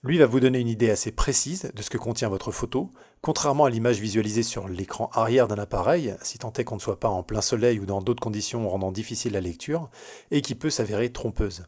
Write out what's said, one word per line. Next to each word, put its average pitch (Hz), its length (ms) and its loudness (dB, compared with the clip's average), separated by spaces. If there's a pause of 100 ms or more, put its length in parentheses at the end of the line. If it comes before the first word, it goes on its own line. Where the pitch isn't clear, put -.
Lui 147 140 2
va 151 80 10
vous 123 140 4
donner 127 200 4
une 117 100 0
idée 113 200 4
assez 104 220 0
précise 143 640 0
de 110 60 -8
ce - 80 -4
que 123 80 -4
contient 113 320 -2
votre 95 240 -4
photo, 131 400 -4 (280)
contrairement 151 440 2
à 131 40 4
l'image 113 300 2
visualisée 107 420 0
sur 101 280 -2
l'écran 95 420 -6
arrière 117 380 4
d'un 104 80 -2
appareil, 104 640 0
si - 180 -8
tant 113 140 -8
est 123 100 -2
qu'on 120 120 -6
ne 98 40 -8
soit - 220 -4
pas 117 80 0
en 92 140 -2
plein 107 180 -2
soleil 117 400 2
ou 98 40 -6
dans 98 160 -2
d'autres 117 220 -2
conditions 107 460 -4
rendant 95 240 -2
difficile 110 400 -4
la 98 80 0
lecture, 143 480 -4 (420)
et 143 100 2
qui 120 140 -6
peut 156 140 -4
s'avérer 113 420 0
trompeuse. 101 560 -4